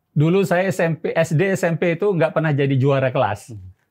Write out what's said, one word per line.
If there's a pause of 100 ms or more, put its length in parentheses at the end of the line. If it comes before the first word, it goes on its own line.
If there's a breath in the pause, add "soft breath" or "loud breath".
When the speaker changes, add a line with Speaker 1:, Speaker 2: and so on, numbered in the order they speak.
(100)
Speaker 1:
dulu
saya
S
M
P,
S
D,
S
M
P
itu
nggak
pernah
jadi
juara
kelas.
Speaker 2:
Hmm. (220)